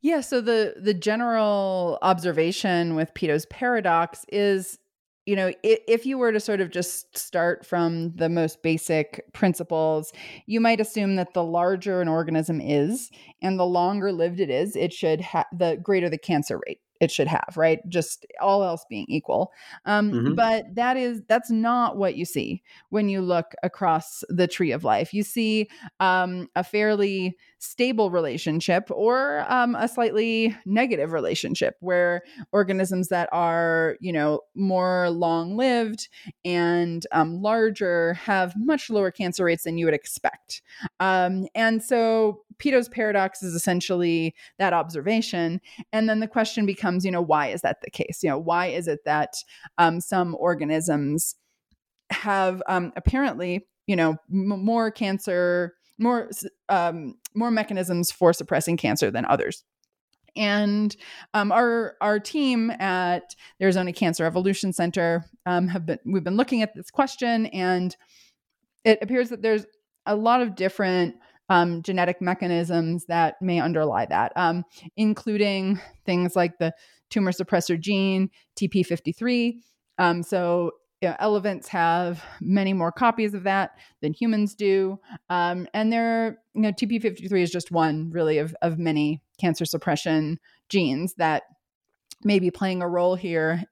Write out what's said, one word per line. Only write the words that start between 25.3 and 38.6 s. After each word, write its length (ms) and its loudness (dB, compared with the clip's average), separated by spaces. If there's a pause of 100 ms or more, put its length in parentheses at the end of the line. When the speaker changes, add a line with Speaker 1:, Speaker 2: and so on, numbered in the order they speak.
Speaker 1:
um, 560 0
a 80 0
fairly 720 0 (240)
stable 500 0
relationship 800 0
or, 600 0
um, 260 2
a 120 -2
slightly 680 0 (100)
negative 460 0
relationship 680 -2
where 400 0 (300)
organisms 580 0
that 240 0
are, 680 0
you 140 -6
know, 280 0 (140)
more 540 2
long-lived 1000 0 (380)
and, 640 0
um, 300 0
larger 720 2
have 420 0
much 340 0